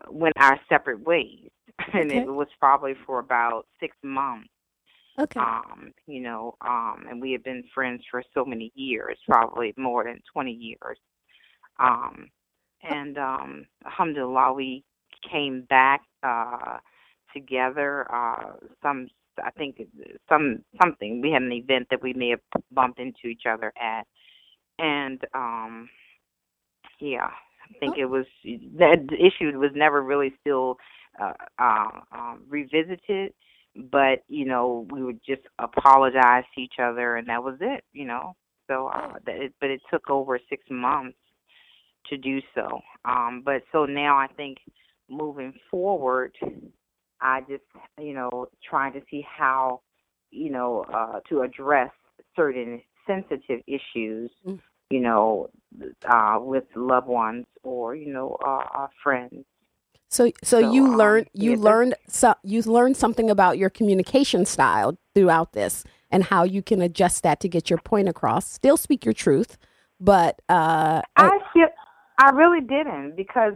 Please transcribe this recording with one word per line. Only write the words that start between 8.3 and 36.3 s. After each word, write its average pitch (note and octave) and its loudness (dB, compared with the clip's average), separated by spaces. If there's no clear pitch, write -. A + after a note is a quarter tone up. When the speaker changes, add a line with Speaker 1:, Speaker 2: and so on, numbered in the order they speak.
Speaker 1:
so C3 -2
many A#2 -10
years, B2 -8
probably A#2 0
more B2 -4
than A#2+ -12
twenty C3 -8
years. A2+ -16
Um, B2 -2
and, D3 -10
um, C#3 -8
alhamdulillah, C3 -2
we C3+ -10
came C#3 -6
back, C3+ 6
uh, A#2+ -6
together, C3+ -4
uh, A#2 -6
some, C3+ -6
I - -8
think C#3 -12
some, D3 0
something. A#2+ -2
We C#3+ -2
had C3 2
an B2 -4
event B2 -4
that B2+ -2
we B2+ -6
may B2 -4
have A#2 -2
bumped B2+ 0
into B2 -12
each A#2 -10
other A2 -6
at. A2 -6
And, C#3+ -4
um, A#2 -8
yeah, C3 -6
I - -20
think C#3+ -4
Speaker 2:
Oh. D3 -4
Speaker 1:
it C3+ 0
was, C3 -2
that D#3+ 6
issue D#3 2
was C#3 2
never D3 2
really C3+ -2
still, C3 -2
uh, G2 -6
uh, A2 2
um, A#2+ -14
revisited. D#3+ -6
But, C3+ 0
you C#3+ -8
know, B2 -4
we C#3 -10
would B2 -10
just C3+ -8
apologize B2+ 4